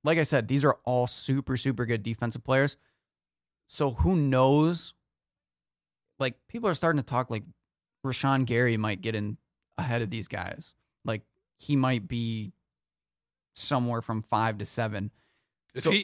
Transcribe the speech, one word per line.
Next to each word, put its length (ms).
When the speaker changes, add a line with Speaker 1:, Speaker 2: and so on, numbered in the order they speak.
Speaker 1:
like 160
I 40
said, 240
these 160
are 220
all 220
super, 500
super 300
good 160
defensive 400
players. 340
So 240
who 240
knows? 800
Like, 160
people 220
are 60
starting 260
to 40
talk, 260
like, 120
Rashawn 400
Gary 320
might 240
get 140
in 220
ahead 240
of 100
these 160
guys. 480
Like, 200
he 180
might 320
be 460
somewhere 460
from 200
five 380
to 60
seven. 460
Speaker 2:
If 100
Speaker 1:
So 80
Speaker 2:
he, 120